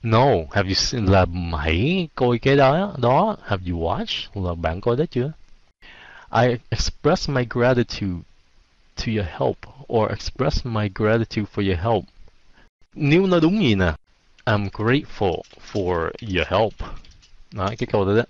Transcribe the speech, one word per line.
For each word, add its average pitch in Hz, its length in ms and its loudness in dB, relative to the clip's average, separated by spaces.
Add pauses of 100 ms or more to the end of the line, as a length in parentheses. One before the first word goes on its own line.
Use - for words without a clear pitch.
No, 113 240 4 (240)
have 95 180 0
you 95 60 0
seen 110 320 0
là 92 200 6 (320)
hãy 123 560 0
coi 123 240 2
cái 135 180 2
đó, 151 420 4
đó. 139 440 2
Have 92 280 -6
you 85 80 -2
watched 98 680 -4
là 87 80 -2
bạn 85 260 -4
coi 120 160 0
đó 151 140 0
chưa? 127 220 -2 (1080)
I 123 140 2 (140)
express - 600 -2
my 131 200 0
gratitude 120 720 0 (760)
to - 200 -6
your 98 100 -2
help - 300 -4 (360)
or 110 180 2
express - 560 -4
my 107 280 -2
gratitude 110 600 0
for 101 140 0
your 90 120 0
help. 107 240 0 (880)
Nếu 160 320 4
nó 180 140 4
đúng 185 220 2
gì 120 120 4
nè, 92 180 2 (520)
I'm 104 260 0
grateful 110 680 -2 (320)
for 87 380 0 (100)
your 92 280 -2
help. 104 260 0 (800)
Đó, 101 240 -4
cái 120 140 -4
câu 104 120 2
đó 101 120 2
đó. 110 140 2